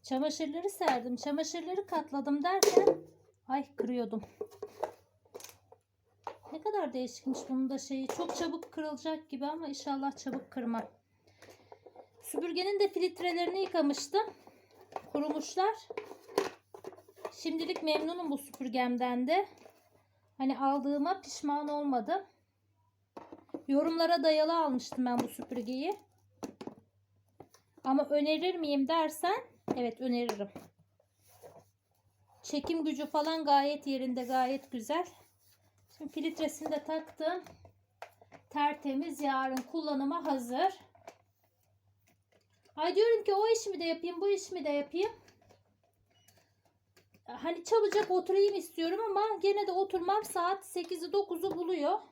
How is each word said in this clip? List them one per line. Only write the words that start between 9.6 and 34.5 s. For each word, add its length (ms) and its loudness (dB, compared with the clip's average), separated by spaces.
inşallah 500 -4
çabuk 340 -8
kırmam. 320 -4
Süpürgenin 560 -2
de 100 4
filtrelerini 720 0
yıkamıştım. 720 0
Kurumuşlar. 640 0
Şimdilik 520 -4
memnunum 480 0
bu 60 -2
süpürgemden 880 0
de. 180 4
Hani 220 0
aldığıma 640 2
pişman 460 -2
olmadım. 540 0
Yorumlara 560 2
dayalı 340 4
almıştım 480 0
ben 140 0
bu 80 0
süpürgeyi. 720 -4
Ama 260 4
önerir 460 2
miyim 320 2
dersen, 480 2
evet, 260 -2
öneririm. 480 0
Çekim 420 -2
gücü 200 -2
falan 400 0
gayet 420 4
yerinde, 360 -2
gayet 480 -2